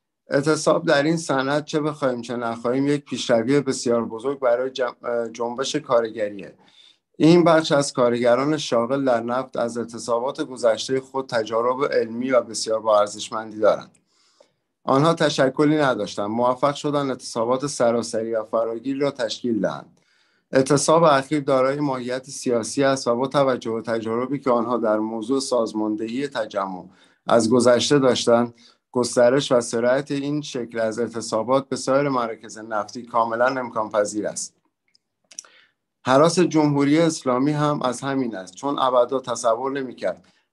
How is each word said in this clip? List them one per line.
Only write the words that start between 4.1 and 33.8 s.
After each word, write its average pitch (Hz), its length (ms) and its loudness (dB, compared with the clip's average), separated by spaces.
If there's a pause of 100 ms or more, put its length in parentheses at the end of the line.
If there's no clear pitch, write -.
برای 127 320 0
جم-، 127 340 -4
اه، 117 240 -4
جنبش 120 480 -6
کارگریه. 110 800 -2 (600)
این 165 280 8
بخش 160 280 4
از 143 200 2
کارگران 123 640 2
شاغل 135 480 -2
در 120 160 2
نفت 123 360 -6
از 117 220 -4
اعتصابات 117 640 -4
گذشته 127 600 -2
خود 131 280 -8
تجارب 120 560 -2
علمی 120 460 -2
و 127 100 4
بسیار 110 400 -4
با 107 200 4
ارزشمندی 107 580 -6
دارند. 95 320 2 (920)
آنها 143 300 2
تشکلی 147 640 2
نداشتند. 107 540 -2
موفق 127 440 0
شدند 143 360 -4
اعتصابات 127 560 -4
سراسری 117 680 -2
و 110 100 -4
فراگیر 117 560 -4
را 143 100 0
تشکیل 117 500 -4
دهند. 76 400 -6 (520)
اعتصاب 147 520 4
اخیر 147 360 4
دارای 135 400 2
ماهیت 127 440 -4
سیاسی 123 600 -2
است 135 240 0
و 120 80 2
با 131 100 0
توجه 131 460 0
به 113 100 -4
تجاربی 117 560 -4
که 131 120 -2
آنها 120 260 2
در 110 220 2
موضوع 113 420 -4
سازماندهی 113 880 -2
تجمع 98 560 -6 (420)
از 113 240 4
گذشته 123 480 4
داشتند، 120 560 2 (380)
گسترش 123 600 2
و 123 80 6
سرایت 123 500 0
این 143 320 -4
شکل 117 380 -8
از 113 180 -2
اعتصابات 113 720 -2
به 131 80 -4
سایر 135 320 0
مراکز 113 500 -4
نفتی 110 440 -6
کاملاً 117 440 0
امکان 117 440 -4